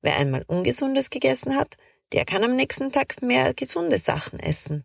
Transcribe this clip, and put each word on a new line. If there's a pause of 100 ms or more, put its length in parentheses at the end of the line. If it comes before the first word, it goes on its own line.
Wer
einmal
Ungesundes
gegessen
hat, (360)
der
kann
am
nächsten
Tag
mehr
gesunde
Sachen
essen.